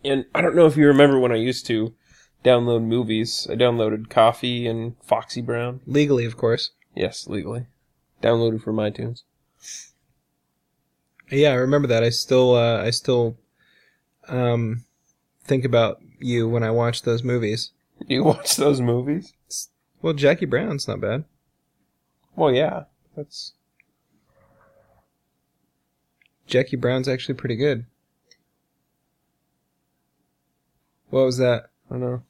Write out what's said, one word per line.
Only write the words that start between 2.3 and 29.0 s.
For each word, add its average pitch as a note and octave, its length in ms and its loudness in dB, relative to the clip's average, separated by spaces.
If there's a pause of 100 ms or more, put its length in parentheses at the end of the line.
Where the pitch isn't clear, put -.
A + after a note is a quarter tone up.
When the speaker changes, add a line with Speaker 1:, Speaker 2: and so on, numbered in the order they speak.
Speaker 1:
download A#2+ 400 4
movies. A2+ 640 -2
I - 40 -4
downloaded A2+ 560 0
Coffy A#2+ 560 2
and A2+ 360 -6
Foxy - 380 -4
Brown. A#2+ 460 -6
Speaker 2:
Legally, C#3 380 0
of A#2 120 -10
course. - 340 -2 (240)
Speaker 1:
Yes, - 320 -6
legally. G#2 400 -10 (560)
Downloaded A#2 400 0
from A2 140 -6
iTunes. A2 460 -6 (2000)
Speaker 2:
Yeah, C#3+ 220 4
I - 20 2
remember C3 340 2
that. A#2 160 2
I A#2 60 2
still, B2+ 440 4
uh, A#2 280 2
I A#2 80 -2
still, A#2 480 -2 (920)
um, A#2+ 560 -2 (580)
think C3 220 0
about A#2 360 2 (180)
you A#2+ 300 -2
when A#2 140 0
I A2 80 -2
watch A#2 320 0
those A#2 200 -2
movies. A#2 480 -4 (360)
Speaker 1:
You C3 180 0
<laughs> - 0 -
watch - 320 0
those C#3 260 2
movies? B2 500 -2 (160)
Speaker 2:
S-, - 220 -14 (320)
well, E3 100 -2
Jackie D3 340 2
Brown's D3 400 -4
not F#2+ 140 -8
bad. A#2 240 -4 (1120)
Speaker 1:
Well, D#3 160 2
yeah. C#3+ 320 -2 (320)
That's - 380 -16 (3000)
Speaker 2:
Jackie C3 300 -2
Brown's B2+ 320 -2
actually B2+ 280 -6
pretty A#2+ 200 -6
good. B2 300 -2 (3250)